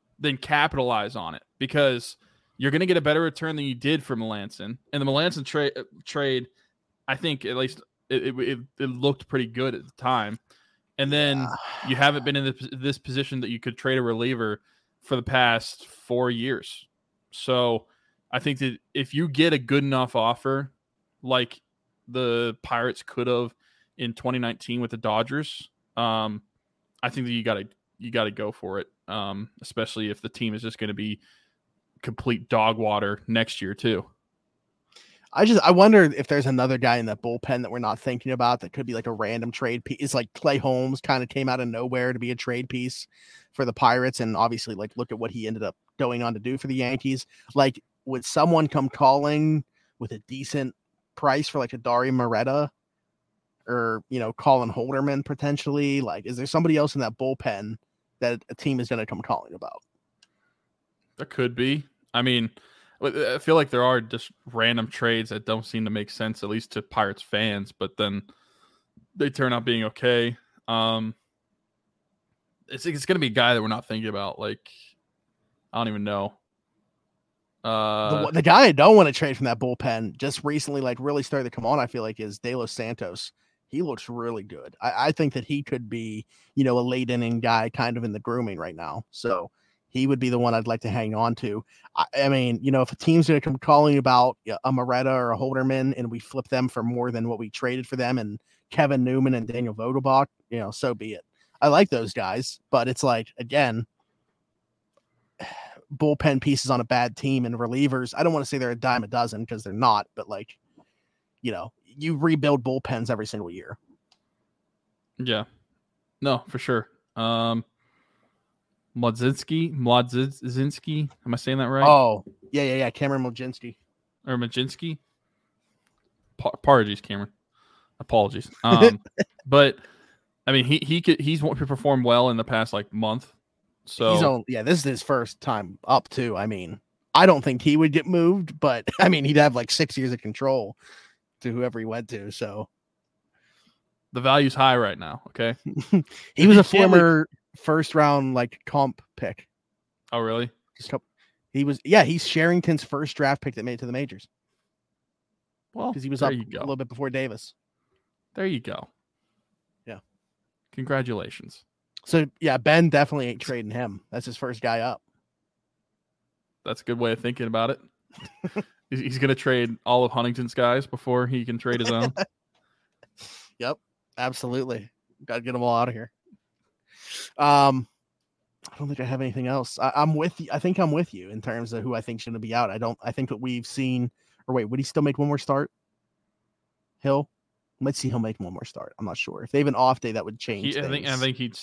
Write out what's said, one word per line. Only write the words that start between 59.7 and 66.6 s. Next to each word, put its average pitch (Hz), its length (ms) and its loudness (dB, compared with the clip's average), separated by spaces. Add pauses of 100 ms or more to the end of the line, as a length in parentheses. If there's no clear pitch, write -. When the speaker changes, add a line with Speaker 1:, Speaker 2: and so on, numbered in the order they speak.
Speaker 1:
There 123 100 -12
could 123 280 -4
be. 135 300 0 (300)
I 120 80 2
mean, 120 280 0 (500)
I 135 380 -2
feel 160 160 2
like 156 160 4
there 123 120 2
are 127 180 4
just 113 300 -10 (220)
random 113 360 0
trades 113 420 -2
that 107 160 -8
don't 110 200 -4
seem 110 180 -4
to 107 60 -4
make 104 200 -6
sense, 110 320 -8
at 101 60 -6
least 110 240 -6